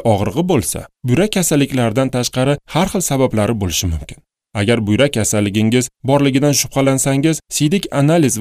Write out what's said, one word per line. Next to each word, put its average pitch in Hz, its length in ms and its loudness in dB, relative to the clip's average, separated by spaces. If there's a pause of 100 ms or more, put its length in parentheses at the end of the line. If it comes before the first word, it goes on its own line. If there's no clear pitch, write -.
og'rig'i 107 460 0
bo'lsa, 143 300 -2 (280)
buyrak 170 300 2
kasalliklaridan 131 800 0
tashqari 131 420 -2 (160)
har 185 180 0
xil 185 180 -2
sabablari 120 520 0
bo'lishi 90 260 -4
mumkin. 80 300 -6 (440)
Agar 110 260 0
buyrak 107 260 2
kasalligingiz 107 720 0 (160)
borligidan 139 480 2 (100)
shubhalansangiz, 139 800 0 (100)
siydik 151 380 0 (140)
analiz 151 400 4